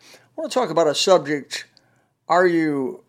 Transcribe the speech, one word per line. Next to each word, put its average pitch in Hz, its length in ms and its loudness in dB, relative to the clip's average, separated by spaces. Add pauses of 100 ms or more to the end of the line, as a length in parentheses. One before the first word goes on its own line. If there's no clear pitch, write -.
(140)
I - 20 -20 (200)
wanna 311 120 -8
talk 220 220 -2
about 160 160 2
a 143 80 2
subject, 151 720 0 (640)
are 175 180 4
you 151 640 -2